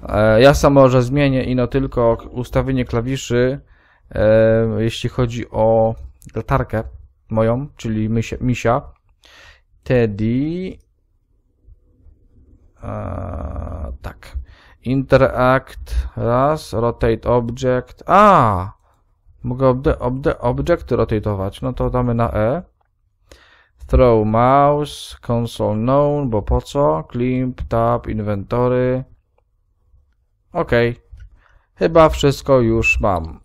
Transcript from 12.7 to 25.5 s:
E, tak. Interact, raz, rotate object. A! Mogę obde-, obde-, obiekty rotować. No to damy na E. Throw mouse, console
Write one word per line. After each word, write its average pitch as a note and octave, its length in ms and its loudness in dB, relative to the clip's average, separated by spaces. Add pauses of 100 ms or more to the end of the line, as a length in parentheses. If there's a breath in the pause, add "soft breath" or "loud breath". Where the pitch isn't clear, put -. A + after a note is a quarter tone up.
E, - 1080 -10 (100)
tak. - 340 -14 (460 soft breath)
Interact, C3 1120 0 (220)
raz, B2+ 560 -2
rotate A2+ 580 -2
object. B2 760 -2
A! C#3+ 680 4 (720)
Mogę B2+ 240 0
obde-, C3+ 300 0
obde-, C3 400 -4
obiekty C#3 580 -2
rotować. G#2 680 -4
No C3 100 -6
to B2+ 180 -4
damy B2 240 -2
na A#2 180 -2
E. A#2+ 300 -2 (1200 soft breath)
Throw A#2+ 400 4
mouse, C#3+ 920 2 (100)
console A#2 480 -2